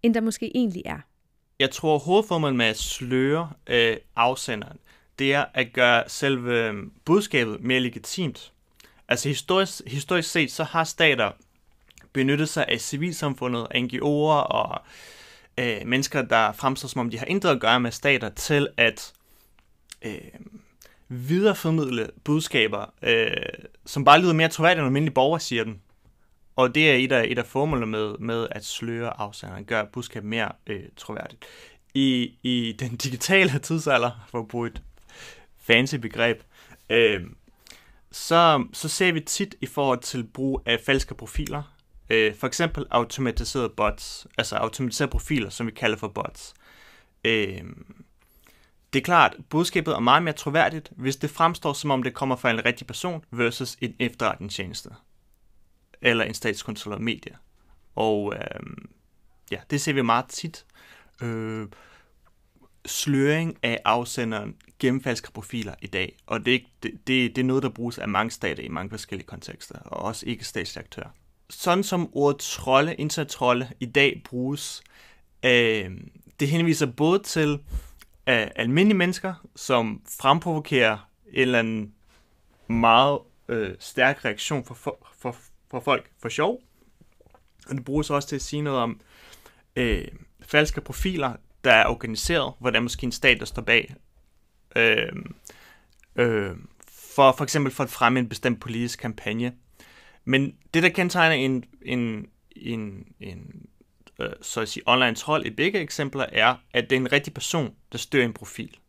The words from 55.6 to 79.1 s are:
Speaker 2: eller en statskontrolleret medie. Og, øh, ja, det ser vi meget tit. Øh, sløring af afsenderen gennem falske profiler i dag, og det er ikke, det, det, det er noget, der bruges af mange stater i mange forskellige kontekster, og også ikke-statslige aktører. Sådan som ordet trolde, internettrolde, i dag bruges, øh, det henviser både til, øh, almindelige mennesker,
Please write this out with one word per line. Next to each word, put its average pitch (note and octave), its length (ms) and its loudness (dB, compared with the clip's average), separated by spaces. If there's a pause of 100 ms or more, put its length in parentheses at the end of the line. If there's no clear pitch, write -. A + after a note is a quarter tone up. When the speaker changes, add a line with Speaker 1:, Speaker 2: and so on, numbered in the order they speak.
Speaker 2:
eller A#2 240 2
en A2 80 -8
statskontrolleret G#2 720 -8
medie. - 340 -8 (580)
Og, G#2+ 400 0
øh, - 240 -10 (920)
ja, - 60 -6 (120)
det C#3+ 120 -2
ser D3+ 120 -2
vi C3+ 80 2
meget A#2+ 240 2
tit. - 400 -12 (560)
Øh, A2 460 -6 (1160)
sløring D3 800 0
af A#2 220 -2
afsenderen A2 680 -2 (240)
gennem C3 240 2
falske - 280 -6
profiler A2 500 -10
i - 60 -12
dag, F#2 380 -6
og A2+ 140 -4
det A2 80 -4
er B2+ 60 6
ikke, - 180 -2 (120)
det, A#2 80 -6 (160)
det, B2+ 280 0
det C3 60 0
er B2+ 40 2
noget, C3 180 2
der C3 60 -2
bruges A#2 280 -8
af - 100 -8
mange G#2+ 240 0
stater - 320 -6
i B1+ 40 -10
mange F2 220 -8
forskellige - 380 -12
kontekster, - 520 -18
og - 220 -10
også - 240 -8
ikke-statslige - 580 -8
aktører. - 260 -14 (400)
Sådan F3+ 340 0
som F3 300 -2
ordet C#3+ 260 2
trolde, C#3 560 0
internettrolde, C3 720 -2 (100)
i B2+ 60 -6
dag C#3 400 2
bruges, C3 580 -8 (640)
øh, A2+ 460 4 (480)
det C#3+ 80 2
henviser E3 380 2
både D3+ 340 2
til, D#3 300 -2 (800)
øh, A#2 260 4
almindelige E3+ 420 4
mennesker, F#3 360 -2 (220)